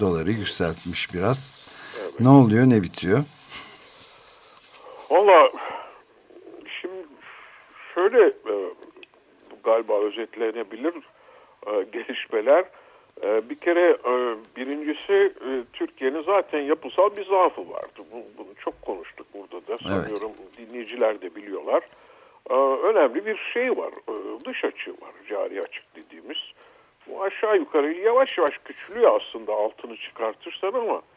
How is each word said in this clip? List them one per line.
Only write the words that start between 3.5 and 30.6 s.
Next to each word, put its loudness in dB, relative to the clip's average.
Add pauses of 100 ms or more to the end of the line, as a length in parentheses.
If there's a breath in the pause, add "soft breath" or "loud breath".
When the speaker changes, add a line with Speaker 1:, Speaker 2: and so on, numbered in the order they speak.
Speaker 2:
Valla 8 (1300 loud breath)
şimdi -12 (880 loud breath)
şöyle, 6
e, 0 (1080)
galiba 2
özetlenebilir, -6 (720 soft breath)
e, -2 (100)
gelişmeler. 0 (580 soft breath)
E, 0
bir -8
kere, 2
e, 0 (200)
birincisi, -2 (140)
e, -4 (100)
Türkiye'nin -6
zaten 0
yapısal 0
bir -10
zaafı 0
vardı. -12 (100)
Bu-, -18
bunu -20 (100)
çok -10
konuştuk -12
burada -18
da. -10
Speaker 1:
Evet. -10
Speaker 2:
Sanıyorum -6 (260)
dinleyiciler -4
de -14
biliyorlar. -4 (680 soft breath)
E, 2 (340)
önemli 2
bir -4 (160)
şey -2
var. -8 (160)
E, -10
dış -8
açığı -8
var. -20 (160)
Cari -6
açık -14 (120)
dediğimiz. -14 (680 soft breath)
Bu -10
aşağı 0
yukarı 0
yavaş 2
yavaş 0
küçülüyor 2
aslında -10
altını -4
çıkartırsan -8